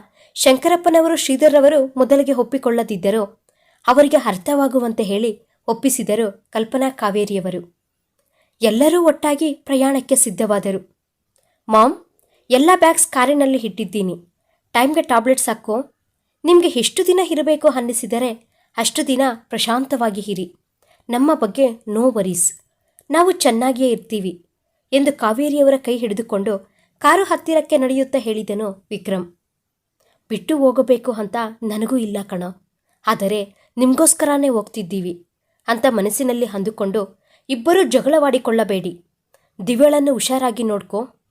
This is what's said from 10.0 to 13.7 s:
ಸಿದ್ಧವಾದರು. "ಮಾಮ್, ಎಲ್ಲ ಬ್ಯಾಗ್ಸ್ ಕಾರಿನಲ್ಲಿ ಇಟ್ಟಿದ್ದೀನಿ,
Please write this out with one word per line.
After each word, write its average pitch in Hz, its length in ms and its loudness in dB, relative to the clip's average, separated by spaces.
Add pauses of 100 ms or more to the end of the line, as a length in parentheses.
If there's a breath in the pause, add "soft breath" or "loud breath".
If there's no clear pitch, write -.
ಸಿದ್ಧವಾದರು. 202 840 -4 (720)
"ಮಾಮ್, 220 260 4 (580)
ಎಲ್ಲ 277 260 4
ಬ್ಯಾಗ್ಸ್ 330 300 2
ಕಾರಿನಲ್ಲಿ 269 500 0
ಇಟ್ಟಿದ್ದೀನಿ, 196 640 -6 (480)